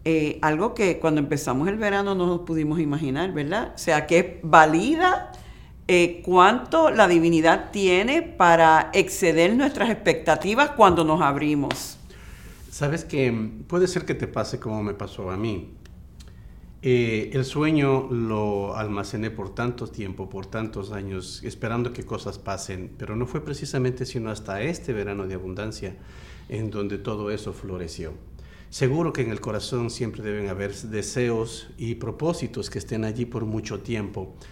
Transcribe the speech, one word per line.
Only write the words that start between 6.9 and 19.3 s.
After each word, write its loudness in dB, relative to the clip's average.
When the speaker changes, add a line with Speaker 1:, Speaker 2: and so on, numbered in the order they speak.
Speaker 1:
la 8
divinidad 4
tiene 2
para 6
exceder 4
nuestras 2
expectativas 2
cuando 6
nos 2
abrimos. 0
Speaker 2:
Sabes -4
que, 0
mm, -4
puede 2
ser -4
que -2
te -4
pase -4
como -4
me -4
pasó -8
a -6
mí. -6
Eh, 2
el 0
sueño 2
lo -2
almacené -4